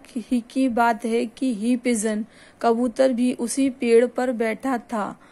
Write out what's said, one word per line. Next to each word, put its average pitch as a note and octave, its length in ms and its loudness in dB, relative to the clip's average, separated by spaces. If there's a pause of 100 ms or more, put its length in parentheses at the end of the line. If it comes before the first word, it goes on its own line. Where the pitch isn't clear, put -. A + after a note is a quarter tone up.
(160)
ही A#3 340 -4
की C4 180 0
बात A#3 360 0
है A#3 220 -2
कि B3+ 280 -4
he A#3+ 320 -2
pigeon, A3 380 -2 (380)
कबूतर B3 500 2
भी B3 200 0
उसी C4+ 380 -2
पेड़ A#3+ 360 4
पर B3+ 260 -2
बैठा A3+ 460 -2
था, G#3+ 420 -8 (120)